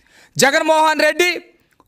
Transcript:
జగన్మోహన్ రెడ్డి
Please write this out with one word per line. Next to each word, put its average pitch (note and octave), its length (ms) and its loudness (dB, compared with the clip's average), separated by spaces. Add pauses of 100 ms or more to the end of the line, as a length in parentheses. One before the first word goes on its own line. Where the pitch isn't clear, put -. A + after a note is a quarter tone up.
(380)
జగన్మోహన్ D#4 640 2
రెడ్డి E4 420 -2 (460)